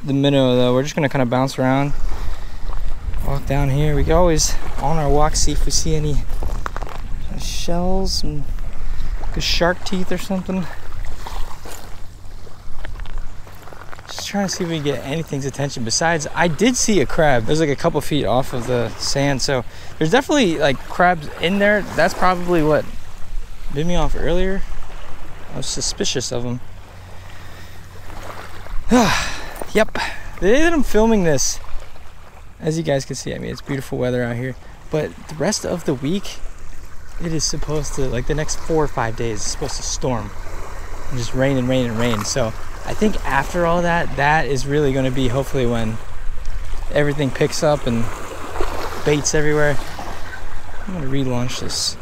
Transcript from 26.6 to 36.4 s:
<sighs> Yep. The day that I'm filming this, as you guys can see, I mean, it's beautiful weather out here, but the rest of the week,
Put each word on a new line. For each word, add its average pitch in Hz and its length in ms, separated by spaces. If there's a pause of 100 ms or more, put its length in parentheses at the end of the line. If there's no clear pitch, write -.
<sighs> 220 220 (600)
Yep. - 260 (420)
The 175 60
day 262 160
that 339 100
I'm 302 100
filming 214 420
this, 143 360 (1000)
as 160 180
you 170 40
guys 139 220
can 135 100
see, 127 200
I - 40
mean, 117 120
it's 135 100
beautiful 139 380
weather 123 240
out 120 140
here, 127 200 (340)
but 147 200 (180)
the 156 60
rest 156 320
of 175 180
the 165 80
week, 147 460 (840)